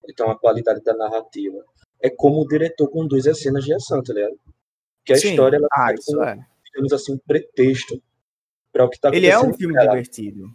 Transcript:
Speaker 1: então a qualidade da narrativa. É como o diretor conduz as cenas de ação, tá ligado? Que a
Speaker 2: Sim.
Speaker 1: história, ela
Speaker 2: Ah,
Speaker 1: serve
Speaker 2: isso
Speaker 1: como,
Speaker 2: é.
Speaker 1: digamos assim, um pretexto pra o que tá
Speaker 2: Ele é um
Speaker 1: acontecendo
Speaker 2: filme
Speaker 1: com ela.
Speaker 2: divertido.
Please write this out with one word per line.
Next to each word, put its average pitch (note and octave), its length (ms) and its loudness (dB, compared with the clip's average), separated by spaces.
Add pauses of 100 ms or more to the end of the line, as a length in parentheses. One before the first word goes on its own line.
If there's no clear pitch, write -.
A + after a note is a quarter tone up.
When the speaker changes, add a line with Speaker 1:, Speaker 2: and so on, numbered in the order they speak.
Speaker 1:
então A2 220 -4
a G#2+ 80 -6
qualidade A2+ 440 0
da A2+ 120 0
narrativa. G#2+ 680 -8 (380)
É C3 80 0
como D3 320 2
o C#3+ 60 -2
diretor D#3 420 -2
conduz C#3+ 380 -2
as D#3 140 0
cenas C3+ 240 -2
de D3+ 80 -2
ação, E3+ 280 -4
tá A#2+ 120 -10
ligado? G#2 260 -6 (640)
Que C#3 80 0
a C3+ 40 6
Speaker 2:
Sim. G3+ 140 2
Speaker 1:
história, C#3 260 4
ela D3 160 2
Speaker 2:
Ah, C3 140 0
Speaker 1:
serve A2+ 120 -2
Speaker 2:
isso - 140 -8
Speaker 1:
como, D3 100 0
Speaker 2:
é. A#2+ 240 -8 (180)
Speaker 1:
digamos C3+ 280 -4
assim, C#3 200 -4
um C3 40 -6
pretexto C3 840 -2 (680)
pra B2 140 4
o B2 40 -2
que - 100 -10
tá D3 140 2
Speaker 2:
Ele F3+ 140 4
é F#3+ 100 8
um A#3+ 40 4
Speaker 1:
acontecendo B3+ 180 0
Speaker 2:
filme E3 160 -4
Speaker 1:
com B2 60 4
ela. A2 100 6
Speaker 2:
divertido. G#2 640 -6